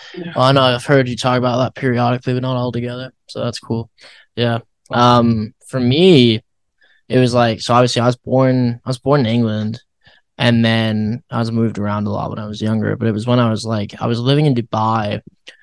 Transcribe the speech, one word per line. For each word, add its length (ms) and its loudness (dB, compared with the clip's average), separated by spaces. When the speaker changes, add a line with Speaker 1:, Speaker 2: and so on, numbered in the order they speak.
Speaker 1:
Yeah. 200 -12
Speaker 2:
I 160 4
know 100 4
I've 240 0
heard 220 2
you 80 -6
talk 220 0
about 200 0
that 160 -2
periodically, 600 -2
but 80 -4
not 140 -4
all 140 -4
together. 420 -8
So 140 -10
that's 160 -6
cool. 320 -6
Yeah. 240 -2
Um, 640 2
for 140 -6
me, 640 4
it 100 0
was 160 2
like, 260 2
so 140 0
obviously 260 2
I 60 0
was 100 2
born, 680 0
I 40 -6
was 100 -6
born 220 0
in 60 0
England, 560 -2
and 260 4
then 640 0
I 100 -4
was 120 -2
moved 260 -2
around 280 -4
a 40 -4
lot 200 -6
when 80 -10
I 80 -10
was 160 -10
younger, 340 -2
but 120 -2
it 40 0
was 140 -6
when 140 2
I 100 2
was, 160 -4
like, 340 -6
I 60 -4
was 140 -2
living 260 2
in 80 2
Dubai 680 -2